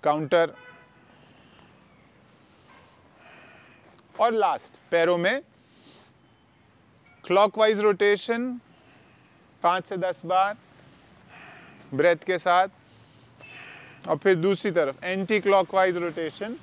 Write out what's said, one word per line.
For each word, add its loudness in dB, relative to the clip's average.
काउंटर। 0
और 2
लास्ट, -2
पैरों 4
में -2
क्लॉकवाइज 2
रोटेशन 0
पाँच 0
से -8
दस -6
बार 0
ब्रेथ 2
के -2
साथ -6
और -2
फिर 2
दूसरी -2
तरफ -2
एंटी -2
क्लॉकवाइज 2
रोटेशन। -8